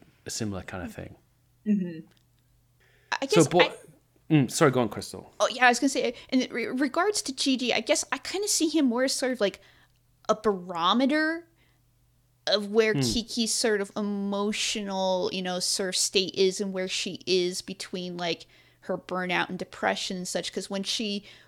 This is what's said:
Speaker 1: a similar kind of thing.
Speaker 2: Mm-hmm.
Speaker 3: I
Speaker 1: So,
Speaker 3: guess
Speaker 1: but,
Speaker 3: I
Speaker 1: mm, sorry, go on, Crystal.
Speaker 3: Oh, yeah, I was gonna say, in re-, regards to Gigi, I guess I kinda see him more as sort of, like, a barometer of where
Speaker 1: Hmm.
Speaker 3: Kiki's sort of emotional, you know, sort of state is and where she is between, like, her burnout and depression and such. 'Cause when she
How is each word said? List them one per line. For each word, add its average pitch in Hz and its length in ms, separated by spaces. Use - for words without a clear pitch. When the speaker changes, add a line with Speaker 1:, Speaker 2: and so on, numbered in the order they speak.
Speaker 1:
a - 40
similar 98 340
kind 92 200
of - 100
thing. - 220
Speaker 2:
Mm-hmm. 185 340
Speaker 3:
I - 60
Speaker 1:
So, - 160
Speaker 3:
guess 139 40
Speaker 1:
but, - 320
Speaker 3:
I 160 40
Speaker 1:
mm, 143 180
sorry, 147 200
go 127 100
on, 113 80
Crystal. - 500
Speaker 3:
Oh, 208 80
yeah, 247 180
I 247 40
was 240 100
gonna 285 100
say, 247 240
in 254 200
re-, 240 160
regards 311 560
to 269 120
Gigi, 254 380
I - 60
guess 285 320
I - 60
kinda 392 320
see 330 180
him 302 200
more 240 180
as 262 80
sort 254 180
of, 247 80
like, 202 200
a 214 80
barometer 220 1120
of 202 240
where 220 220
Speaker 1:
Hmm. 143 80
Speaker 3:
Kiki's 208 520
sort 214 280
of 196 140
emotional, 202 1400
you 190 80
know, 180 180
sort 190 300
of 185 60
state - 400
is 190 240
and 196 140
where 185 140
she - 380
is 180 360
between, 180 560
like, 170 280
her 185 160
burnout 180 520
and 185 100
depression 190 580
and 180 100
such. - 240
'Cause - 180
when 196 140
she 202 400